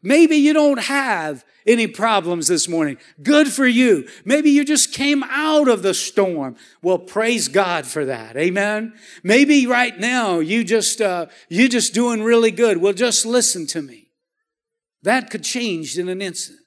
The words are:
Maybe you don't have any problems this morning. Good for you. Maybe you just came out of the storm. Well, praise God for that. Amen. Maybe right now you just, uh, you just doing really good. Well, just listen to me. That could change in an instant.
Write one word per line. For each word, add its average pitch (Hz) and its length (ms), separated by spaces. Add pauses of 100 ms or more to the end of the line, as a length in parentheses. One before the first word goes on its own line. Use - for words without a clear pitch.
Maybe 311 320
you 302 180
don't 294 260
have 202 640 (220)
any 226 180
problems 175 600
this 170 200
morning. 156 300 (240)
Good 294 280
for 269 180
you. 233 400 (180)
Maybe 294 240
you 285 160
just 294 260
came 277 380
out 302 380
of 208 160
the 190 100
storm. 143 640 (260)
Well, 180 160
praise 214 500
God 175 380
for 151 200
that. 113 300
Amen. 202 580 (280)
Maybe 269 460
right 247 320
now 220 400
you 196 240
just, 208 380
uh, 180 260 (220)
you 226 200
just - 240
doing 233 300
really 233 260
good. 208 280
Well, 190 160
just 226 340
listen 226 400
to 160 160
me. 117 260 (960)
That 247 260
could 180 140
change 165 560
in 180 100
an 185 100
instant. - 480